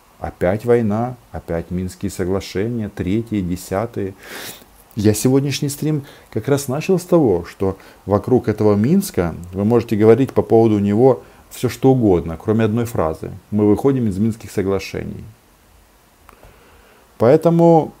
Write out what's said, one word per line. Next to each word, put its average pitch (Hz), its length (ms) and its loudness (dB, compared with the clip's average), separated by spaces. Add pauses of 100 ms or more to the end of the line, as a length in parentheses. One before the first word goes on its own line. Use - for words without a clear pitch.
(200)
опять 92 460 -4
война, 120 480 0 (180)
опять 85 380 -8
Минские 90 400 -6
соглашения, 98 840 -4
третьи, 107 460 -4
десятые. 95 720 -6 (840)
Я 107 180 4
сегодняшний 139 560 0
стрим 143 320 -4 (280)
как - 180 -6
раз 143 200 -2
начал 165 300 0
с 170 60 -8
того, 107 400 2
что 95 340 -4 (280)
вокруг 104 420 2
этого 107 260 2
Минска 104 600 0 (200)
вы 98 100 -2
можете 117 320 0
говорить 113 380 4
по 101 80 2
поводу 113 380 4
него 110 420 2 (280)
всё - 180 -6
что 135 240 2
угодно, 90 440 0
кроме 110 280 -2
одной 110 200 -2
фразы: 92 460 -6 (220)
"Мы 104 160 2
выходим 123 400 2
из 92 100 -4
Минских 107 320 -4
соглашений". 92 760 -6 (1900)
Поэтому, 160 840 4